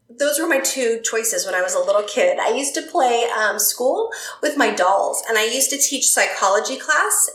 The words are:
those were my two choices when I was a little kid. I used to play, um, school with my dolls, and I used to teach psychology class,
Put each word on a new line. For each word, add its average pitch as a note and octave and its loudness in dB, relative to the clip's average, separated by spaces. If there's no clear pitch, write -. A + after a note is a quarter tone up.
those D4 -2
were E4 -2
my C#4 2
two A3+ -2
choices A3 -2
when F#3 -4
I F#3 0
was F#3 -2
a F3+ 0
little G3+ 2
kid. G#3 2
I - 0
used C4+ -2
to E4 -2
play, A#3+ 2
um, G#3+ 0
school E4 0
with D4 -2
my A#3+ 2
dolls, F#3+ 0
and A3 0
I G#3+ 2
used B3+ 0
to C#4 -2
teach C#4 0
psychology G#3 2
class, E4+ 0